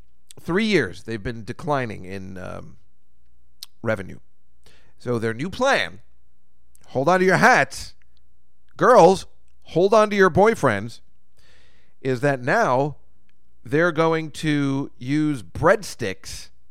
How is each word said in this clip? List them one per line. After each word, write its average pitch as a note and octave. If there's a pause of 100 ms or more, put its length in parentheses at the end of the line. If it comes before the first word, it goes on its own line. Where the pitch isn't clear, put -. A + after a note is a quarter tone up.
(400)
three G3
years, C3
they've A2+
been A2+
declining A#2
in, F#2+
um, F2+ (1040)
revenue. G2 (760)
So A#2+
their A2+
new C#3
plan, D#3+ (880)
hold C#3
on F#3
to F#3
your F#3
hats, - (840)
girls, F#3+ (380)
hold F#3+
on G#3+
to G#3
your F#3+
boyfriends, C#3+ (1000)
is B2+
that C#3
now C#3+ (680)
they're D#3+
going D#3+
to C#3+
use C#3+
breadsticks - (220)